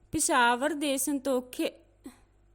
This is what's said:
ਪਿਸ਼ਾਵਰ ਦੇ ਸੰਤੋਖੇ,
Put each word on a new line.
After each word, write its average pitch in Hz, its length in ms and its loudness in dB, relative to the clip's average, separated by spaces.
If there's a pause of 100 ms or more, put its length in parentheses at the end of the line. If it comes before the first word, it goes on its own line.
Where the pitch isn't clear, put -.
(120)
ਪਿਸ਼ਾਵਰ 254 600 2
ਦੇ 285 240 -2
ਸੰਤੋਖੇ, 269 760 -2 (840)